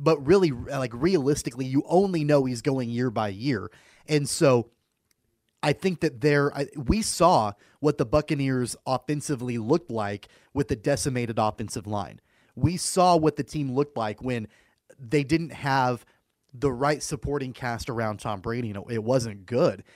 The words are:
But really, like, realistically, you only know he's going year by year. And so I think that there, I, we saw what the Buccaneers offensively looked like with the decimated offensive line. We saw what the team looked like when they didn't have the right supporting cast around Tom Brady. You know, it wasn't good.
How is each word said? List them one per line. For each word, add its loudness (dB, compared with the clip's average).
But 2
really, 6
like, -4
realistically, 0
you 0
only 2
know 4
he's -4
going -2
year 0
by -2
year. -4
And 0
so 4
I 2
think -2
that -2
there, 2
I, -6
we 0
saw 4
what 2
the 0
Buccaneers 0
offensively -4
looked 0
like -4
with -2
the -4
decimated -2
offensive -2
line. -6
We 2
saw 4
what 2
the -4
team -4
looked -2
like -4
when -4
they 0
didn't -2
have 0
the -2
right 0
supporting -6
cast -8
around -4
Tom -6
Brady. -6
You -8
know, -10
it -4
wasn't -2
good. 0